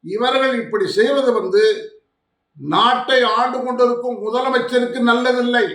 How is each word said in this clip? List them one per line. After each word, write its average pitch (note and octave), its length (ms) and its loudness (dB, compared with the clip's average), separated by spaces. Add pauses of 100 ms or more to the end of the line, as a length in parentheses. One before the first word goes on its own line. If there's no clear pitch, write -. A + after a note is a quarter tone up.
இவர்கள் B3+ 600 0
இப்படி G#3+ 240 -2
செய்வது B3+ 460 2
வந்து G3 300 2 (920)
நாட்டை A#3+ 680 2
ஆண்டு B3 400 0
கொண்டிருக்கும் A#3+ 580 -2
முதலமைச்சருக்கு A#3+ 840 -2
நல்லதில்லை. A#3+ 720 0